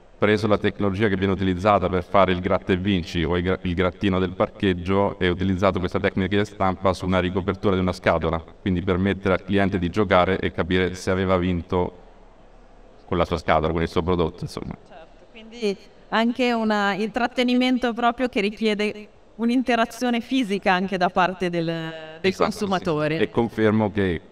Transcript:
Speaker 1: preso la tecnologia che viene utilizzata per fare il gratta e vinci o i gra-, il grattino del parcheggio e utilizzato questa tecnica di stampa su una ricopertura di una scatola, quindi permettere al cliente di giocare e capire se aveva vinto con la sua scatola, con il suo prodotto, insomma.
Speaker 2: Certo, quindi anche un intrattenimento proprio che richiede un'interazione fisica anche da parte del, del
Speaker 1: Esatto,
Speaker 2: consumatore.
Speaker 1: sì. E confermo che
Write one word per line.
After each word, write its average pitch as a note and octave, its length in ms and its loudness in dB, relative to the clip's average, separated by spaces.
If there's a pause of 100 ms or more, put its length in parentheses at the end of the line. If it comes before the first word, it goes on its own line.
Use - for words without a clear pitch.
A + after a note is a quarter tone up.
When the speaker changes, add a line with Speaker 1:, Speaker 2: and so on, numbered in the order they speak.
(180)
Speaker 1:
preso G#2+ 300 2
la G#2 100 4
tecnologia G2+ 520 0
che G2 60 -2
viene F#2+ 180 2
utilizzata F#2 560 2
per F2 140 -2
fare F#2+ 280 4
il F2+ 80 0
gratta F#2 340 0
e F#2 40 2
vinci F2+ 460 -2
o E2 140 0
i F2+ 60 -2
gra-, F#2 180 -2
il F2+ 140 -2
grattino F#2 440 0
del F#2 120 0
parcheggio G2 880 0
e F2+ 100 2
utilizzato F#2+ 500 2
questa F2 200 -2
tecnica F#2+ 380 0
di G#2 80 2
stampa F#2 480 -2
su F2+ 120 -10
una F#2 140 2
ricopertura F#2+ 560 0
di F#2 60 0
una F#2 120 0
scatola, E2 480 0 (200)
quindi F#2 200 -2
permettere F#2+ 540 0
al - 80 -2
cliente G2 340 0
di F2 120 -2
giocare F#2 500 2
e F#2+ 120 -4
capire F#2 440 0
se F#2+ 160 -4
aveva F#2+ 260 2
vinto F2+ 600 -2 (1080)
con F2+ 120 -2
la E2+ 80 2
sua E2+ 120 -4
scatola, D#2+ 360 2
con E2 80 0
il E2 80 0
suo F2+ 120 -2
prodotto, E2 420 -2
insomma. - 300 -10 (140)
Speaker 2:
Certo, - 440 -20
quindi A3 440 -6 (340)
anche A#3+ 440 0
un A3+ 180 0 (260)
intrattenimento B3 960 0
proprio A#3+ 360 0
che B3 120 -4
richiede G#3 680 -2 (260)
un'interazione A#3 880 0
fisica G#3 500 0
anche F#3 260 0
da F3 120 2
parte F3+ 400 0
del, E3+ 160 -2
del D#3+ 560 -8
Speaker 1:
Esatto, F#3+ 220 0
Speaker 2:
consumatore. E3 720 -2
Speaker 1:
sì. C3+ 60 2
E G#2 80 0
confermo A2 600 2
che F#2 300 0 (100)